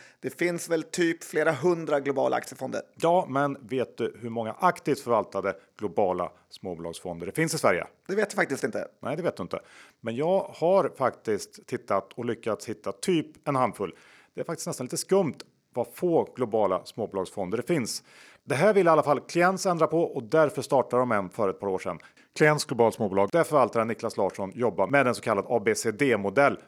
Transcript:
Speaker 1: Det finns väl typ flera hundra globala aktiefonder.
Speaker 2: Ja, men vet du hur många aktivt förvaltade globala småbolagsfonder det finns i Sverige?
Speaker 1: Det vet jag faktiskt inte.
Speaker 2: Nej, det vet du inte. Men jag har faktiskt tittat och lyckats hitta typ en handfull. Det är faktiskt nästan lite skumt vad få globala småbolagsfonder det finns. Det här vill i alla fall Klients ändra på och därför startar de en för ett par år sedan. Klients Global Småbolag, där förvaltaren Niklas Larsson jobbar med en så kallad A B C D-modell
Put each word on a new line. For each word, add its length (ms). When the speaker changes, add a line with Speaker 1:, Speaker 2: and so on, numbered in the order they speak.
Speaker 1:
Det 100
finns 380
väl 140
typ 420
flera 280
hundra 480
globala 360
aktiefonder. 460
Speaker 2:
Ja, 340
men 320
vet 380
du 220
hur 100
många 280
aktivt 420
förvaltade 540
globala 520
småbolagsfonder 760
det 60
finns 220
i 40
Sverige? 280
Speaker 1:
Det 60
vet 180
jag 40
faktiskt 280
inte. 240
Speaker 2:
Nej, 160
det 60
vet 140
du 60
inte. 180
Men 160
jag 380
har 440
faktiskt 680
tittat 460
och 120
lyckats 440
hitta 240
typ 560
en 80
handfull. 380
Det 60
är 40
faktiskt 220
nästan 200
lite 100
skumt 400
vad 200
få 420
globala 480
småbolagsfonder 720
det 100
finns. 360
Det 100
här 200
vill 120
i 40
alla 120
fall 180
Klients 460
ändra 200
på 160
och 200
därför 400
startar 360
de 140
en 180
för 180
ett 120
par 60
år 120
sedan. 200
Klients 280
Global 280
Småbolag, 400
där 120
förvaltaren 440
Niklas 280
Larsson 380
jobbar 320
med 200
en 80
så 80
kallad 260
A 160
B 100
C 160
D-modell 760